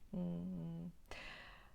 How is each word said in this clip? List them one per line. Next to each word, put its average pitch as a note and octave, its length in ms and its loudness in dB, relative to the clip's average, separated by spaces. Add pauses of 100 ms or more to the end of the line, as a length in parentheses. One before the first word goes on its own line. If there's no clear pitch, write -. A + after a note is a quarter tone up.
(140)
М. F3 760 4 (840)